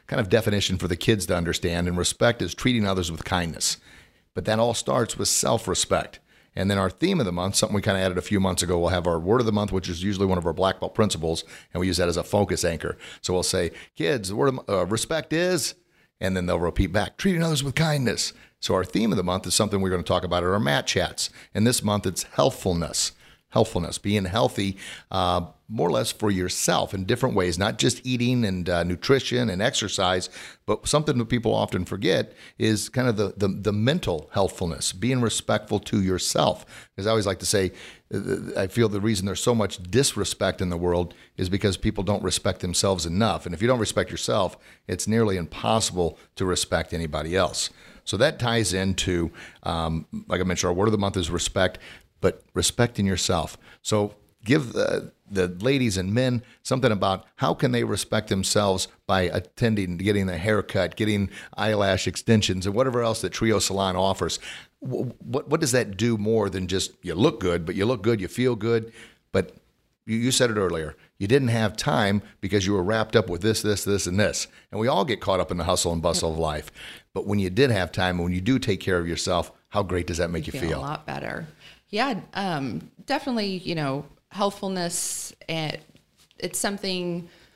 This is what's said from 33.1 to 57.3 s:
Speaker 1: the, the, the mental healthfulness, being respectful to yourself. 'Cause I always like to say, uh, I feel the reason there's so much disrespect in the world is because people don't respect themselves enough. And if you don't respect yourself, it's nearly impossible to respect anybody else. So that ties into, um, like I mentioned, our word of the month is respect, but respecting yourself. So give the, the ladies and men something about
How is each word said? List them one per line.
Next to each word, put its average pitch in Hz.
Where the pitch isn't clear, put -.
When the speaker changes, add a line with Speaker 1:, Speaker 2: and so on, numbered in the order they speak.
Speaker 1:
the, 98
the, 101
the 98
mental 107
healthfulness, 90
being 123
respectful 107
to 104
yourself. -
'Cause 98
I 107
always 110
like 95
to 95
say, 95
uh, 92
I 98
feel 110
the 101
reason 101
there's 98
so 123
much 101
disrespect 98
in 92
the 87
world 87
is 92
because 95
people 104
don't 95
respect 92
themselves 92
enough. 90
And 87
if 87
you 117
don't 127
respect 101
yourself, 104
it's 92
nearly 107
impossible 90
to 98
respect 90
anybody 82
else. -
So -
that 131
ties 113
into, 92
um, 82
like 90
I 92
mentioned, 90
our 87
word 98
of 107
the 104
month 98
is 85
respect, 92
but -
respecting 107
yourself. 90
So 104
give 135
the, -
the 95
ladies 110
and 92
men 123
something 127
about 95